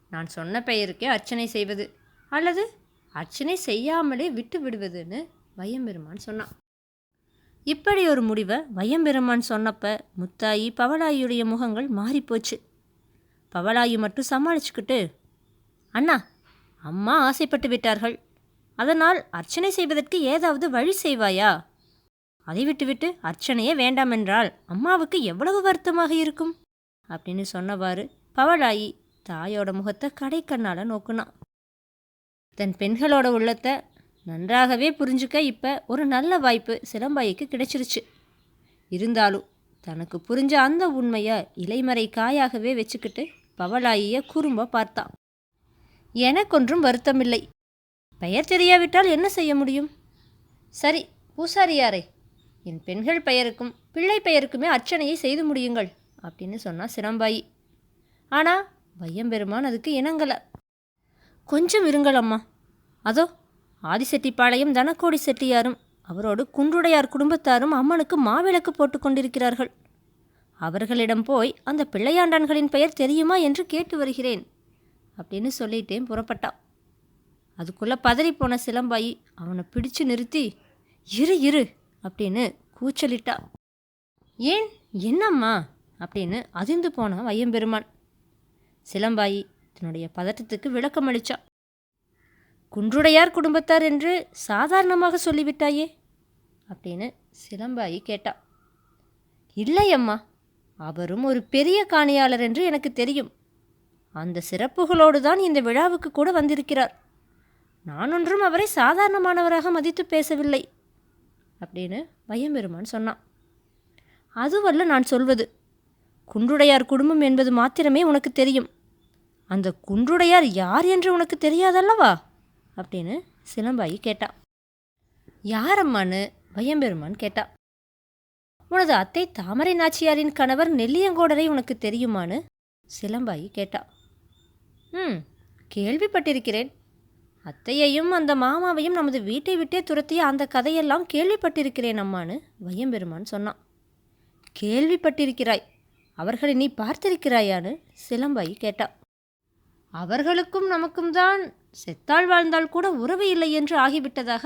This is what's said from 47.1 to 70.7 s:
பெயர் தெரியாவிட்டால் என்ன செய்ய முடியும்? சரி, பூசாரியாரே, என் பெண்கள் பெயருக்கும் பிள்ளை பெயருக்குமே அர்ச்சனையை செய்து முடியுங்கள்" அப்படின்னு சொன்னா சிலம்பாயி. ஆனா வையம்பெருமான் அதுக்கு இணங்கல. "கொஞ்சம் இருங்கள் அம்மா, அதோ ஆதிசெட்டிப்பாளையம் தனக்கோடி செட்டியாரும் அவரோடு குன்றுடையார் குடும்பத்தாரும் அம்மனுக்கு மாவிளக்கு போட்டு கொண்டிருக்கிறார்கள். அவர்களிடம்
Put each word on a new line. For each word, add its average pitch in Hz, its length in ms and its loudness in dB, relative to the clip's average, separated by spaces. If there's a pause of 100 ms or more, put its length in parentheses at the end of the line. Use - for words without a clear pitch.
பெயர் 202 260 -2
தெரியாவிட்டால் 359 600 6
என்ன 349 240 2
செய்ய 311 260 0
முடியும்? 277 340 0 (800)
சரி, 311 380 -2 (300)
பூசாரியாரே, 302 640 2 (640)
என் 165 200 -12
பெண்கள் 220 380 -4
பெயருக்கும் 247 540 -2 (160)
பிள்ளை 381 320 0
பெயருக்குமே 285 420 2
அர்ச்சனையை 311 500 0
செய்து 302 380 -2
முடியுங்கள்" 240 380 -4 (300)
அப்படின்னு 180 340 -14
சொன்னா 185 300 -10 (100)
சிலம்பாயி. 220 460 -2 (880)
ஆனா 339 380 2 (320)
வையம்பெருமான் 208 640 -4
அதுக்கு 247 280 -4 (100)
இணங்கல. 302 380 -2 (1080)
"கொஞ்சம் 339 420 2
இருங்கள் 285 260 4
அம்மா, 220 320 0 (560)
அதோ 285 380 0 (440)
ஆதிசெட்டிப்பாளையம் 247 880 0
தனக்கோடி 311 540 2
செட்டியாரும் 247 520 0 (240)
அவரோடு 208 520 -4
குன்றுடையார் 311 600 2
குடும்பத்தாரும் 285 640 2
அம்மனுக்கு 311 360 2 (100)
மாவிளக்கு 349 440 2
போட்டு 285 300 0
கொண்டிருக்கிறார்கள். 254 720 0 (880)
அவர்களிடம் 220 640 -2